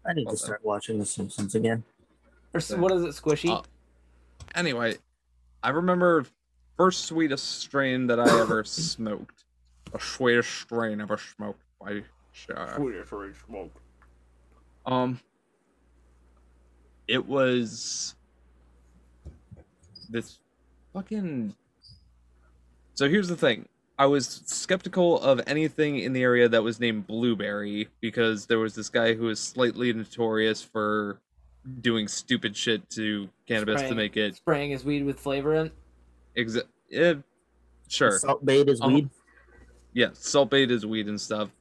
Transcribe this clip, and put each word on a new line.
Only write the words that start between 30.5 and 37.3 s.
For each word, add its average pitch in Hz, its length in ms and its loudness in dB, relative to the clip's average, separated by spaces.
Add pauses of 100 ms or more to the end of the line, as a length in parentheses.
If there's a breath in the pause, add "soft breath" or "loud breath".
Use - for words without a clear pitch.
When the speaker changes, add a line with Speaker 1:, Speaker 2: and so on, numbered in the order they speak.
Speaker 2:
for 107 580 -2 (640)
doing 113 260 0
stupid 110 480 -4
shit 110 360 -2
to 104 360 -4 (200)
cannabis 110 320 0
Speaker 3:
Spraying, 135 120 -4
Speaker 2:
to 117 40 -2
make 107 220 -2
it 104 180 -2
Speaker 3:
spraying 143 360 -2
his 131 140 -8
weed 143 180 -2
with 139 160 -4
flavor 139 360 0
in? 160 160 0 (680)
Speaker 2:
Exa-, 113 260 -2 (300)
eh, 160 220 4 (720)